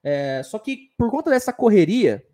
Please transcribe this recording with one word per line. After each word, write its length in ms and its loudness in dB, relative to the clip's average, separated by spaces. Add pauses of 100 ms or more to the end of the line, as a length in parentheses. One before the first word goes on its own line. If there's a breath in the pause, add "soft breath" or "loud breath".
É... 420 -4
Só 140 -12
que 400 -12
por 140 0
conta 180 -4
dessa 220 0
correria 840 2